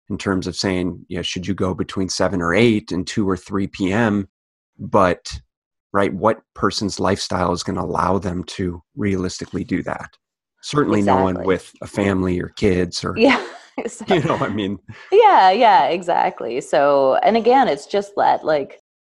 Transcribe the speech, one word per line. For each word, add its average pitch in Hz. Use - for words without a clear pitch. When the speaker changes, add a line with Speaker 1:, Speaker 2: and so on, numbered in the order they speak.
Speaker 1:
in 98
terms 92
of 87
saying, 90
you 90
know, 87
should 90
you 98
go 92
between 95
seven 92
or 85
eight 110
and 90
two 101
or 92
three 98
P 95
M? 101
But, 98
right, 98
what 101
person's 98
lifestyle 95
is 87
gonna 92
allow 87
them 90
to 87
realistically 95
do 90
that? -
Certainly 110
no 113
one 95
Speaker 2:
Exactly. -
Speaker 1:
with 90
a -
family 95
or -
kids 90
or, -
Speaker 2:
Yeah, 240
<laughs> -
so -
Speaker 1:
<laughs> -
you 359
know, 151
I 98
mean. 101
Speaker 2:
Yeah, 359
yeah, 202
exactly. 165
So, 139
and 214
again, 240
it's 139
just 202
that, 131
like, 147